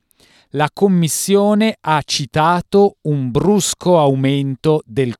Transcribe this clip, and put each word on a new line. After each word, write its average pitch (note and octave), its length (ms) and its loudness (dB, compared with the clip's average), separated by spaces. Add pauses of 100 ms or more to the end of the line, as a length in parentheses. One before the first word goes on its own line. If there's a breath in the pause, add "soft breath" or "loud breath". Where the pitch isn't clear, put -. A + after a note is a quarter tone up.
(500 soft breath)
la C#3+ 220 -2
Commissione G3+ 1080 0
ha D#3 240 -2
citato F3 960 0
un C#3 300 -4
brusco F3 680 0
aumento C#3 880 0
del A#2+ 340 -4